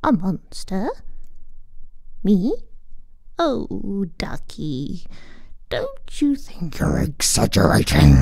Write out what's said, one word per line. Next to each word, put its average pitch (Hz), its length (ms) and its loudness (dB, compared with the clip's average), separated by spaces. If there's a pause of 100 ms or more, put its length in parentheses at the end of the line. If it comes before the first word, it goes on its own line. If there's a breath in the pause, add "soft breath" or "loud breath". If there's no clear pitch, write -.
A 311 80 4
monster? 190 760 -2 (1300)
Me? 202 300 4 (880)
Oh, 202 640 -2 (120)
Ducky, 147 880 -6 (640 soft breath)
don't - 520 -6
you 285 140 4
think - 440 -8
you're - 200 2
exaggerating? - 1200 6